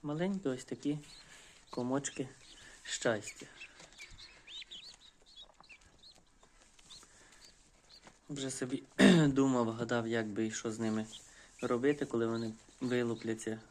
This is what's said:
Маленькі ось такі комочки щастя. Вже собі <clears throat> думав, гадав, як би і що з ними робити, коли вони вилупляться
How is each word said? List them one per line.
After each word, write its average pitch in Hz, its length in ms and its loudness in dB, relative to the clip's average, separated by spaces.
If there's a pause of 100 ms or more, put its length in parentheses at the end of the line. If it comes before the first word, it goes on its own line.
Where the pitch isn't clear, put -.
Маленькі 170 460 -2
ось 127 160 -4
такі 143 340 -4 (720)
комочки 131 580 -2 (540)
щастя. - 640 -2 (4000)
Вже 135 180 -4
собі 131 320 -4 (160)
<clears throat> 180 300 10
думав, 131 420 4
гадав, 117 380 0
як 113 180 0
би 107 200 -2
і 110 40 -2
що 110 220 -4
з 110 60 -8
ними 110 280 -2 (540)
робити, 127 460 0
коли 117 200 0
вони 113 260 -2 (280)
вилупляться 113 800 -2 (100)